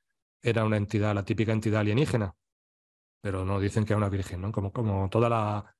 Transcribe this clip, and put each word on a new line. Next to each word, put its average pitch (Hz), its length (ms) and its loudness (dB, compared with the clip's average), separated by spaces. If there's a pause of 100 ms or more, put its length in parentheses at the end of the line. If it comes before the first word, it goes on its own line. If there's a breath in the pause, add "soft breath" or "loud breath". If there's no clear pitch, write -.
(420)
era 113 220 2
una 110 120 2
entidad, 104 380 0
la 101 100 -2
típica 110 280 0
entidad 107 280 0
alienígena, 107 540 0 (840)
pero 95 240 -4
no 98 140 0
dicen 101 260 0
que 107 80 0
es 104 40 4
una 104 120 2
virgen, 95 320 -4
¿no? 101 120 -6
Como, 107 200 -4
como 98 380 -2
toda 117 180 4
la, 104 520 -2